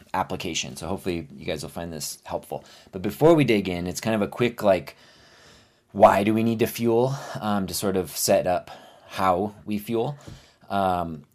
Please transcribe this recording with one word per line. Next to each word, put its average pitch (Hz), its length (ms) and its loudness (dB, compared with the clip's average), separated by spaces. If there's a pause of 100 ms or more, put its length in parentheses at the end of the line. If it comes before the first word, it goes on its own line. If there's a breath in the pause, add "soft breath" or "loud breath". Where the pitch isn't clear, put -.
(160)
application. 85 600 -4
So - 120 -10
hopefully 87 400 -4 (100)
you 78 80 -16
guys 82 160 -4
will 78 80 -10
find 85 240 -10
this 73 300 -10
helpful. - 420 -8 (260 loud breath)
But 92 120 -8
before 143 320 6
we 147 80 6
dig 104 260 2
in, 87 160 -4
it's 90 160 -8
kind 110 140 0
of 104 80 0
a 95 40 0
quick, 120 360 -4
like, 92 320 2 (960 loud breath)
why 98 320 6
do 110 100 4
we 110 80 2
need 113 180 2
to 113 80 2
fuel, 117 480 2 (240 loud breath)
um, 104 280 -2
to 87 80 -8
sort 98 200 -2
of 90 220 -2
set 90 300 2
up 90 240 0 (360 loud breath)
how 95 460 0 (120)
we 104 120 -4
fuel. 117 400 -4 (500 loud breath)
Um, 87 680 -2